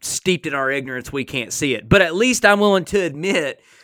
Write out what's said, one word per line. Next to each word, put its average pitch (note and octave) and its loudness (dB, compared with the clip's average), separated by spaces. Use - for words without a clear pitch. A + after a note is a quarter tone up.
steeped - -2
in D3+ -4
our C3+ -2
ignorance C3+ -6
we C#3 -4
can't B2 -8
see C#3 -2
it. A2+ -8
But F#3+ 6
at E3 0
least A#3+ 0
I'm G3+ 6
willing G3 4
to G3+ 0
admit D#3+ -4